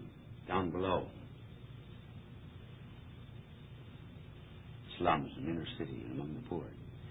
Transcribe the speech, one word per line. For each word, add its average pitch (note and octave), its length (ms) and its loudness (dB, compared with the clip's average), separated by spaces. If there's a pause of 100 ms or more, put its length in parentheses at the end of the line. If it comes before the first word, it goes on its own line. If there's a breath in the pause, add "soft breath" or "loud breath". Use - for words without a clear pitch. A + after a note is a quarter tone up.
(480)
down F#2 240 6
below? F2+ 360 6 (4000)
Slums D#2 380 8
and C#2 120 2
inner E2 160 4 (120)
city B1+ 280 0
and A#1+ 80 -2
among D2 220 0
the - 140 -4
poor. E2+ 140 4 (480 loud breath)